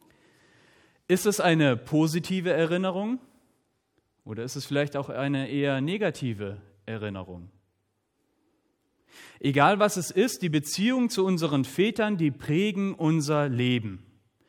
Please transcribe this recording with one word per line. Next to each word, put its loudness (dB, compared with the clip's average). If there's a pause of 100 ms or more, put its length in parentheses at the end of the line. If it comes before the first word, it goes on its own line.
(1080)
Ist 2
es 2
eine 4
positive 0
Erinnerung 0 (1040)
oder -10
ist -10
es -10
vielleicht 0
auch -6
eine -4
eher 0
negative -4 (300)
Erinnerung? -10 (1900)
Egal 6
was 2
es -4
ist, 2
die 0
Beziehung 0
zu 0
unseren 2
Vätern, 0
die 2
prägen -2
unser 0
Leben. -2 (440)